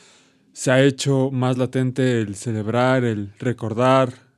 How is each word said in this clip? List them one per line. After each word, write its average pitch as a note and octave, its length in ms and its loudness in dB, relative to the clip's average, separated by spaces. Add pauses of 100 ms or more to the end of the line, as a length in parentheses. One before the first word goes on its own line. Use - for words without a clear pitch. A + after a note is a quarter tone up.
(540)
se - 180 -2
ha C3 120 4
hecho C3+ 480 0
más B2+ 260 -2
latente B2+ 640 -2
el G2+ 140 -6
celebrar, A#2+ 680 0
el G#2 360 -4
recordar, B2 760 0 (240)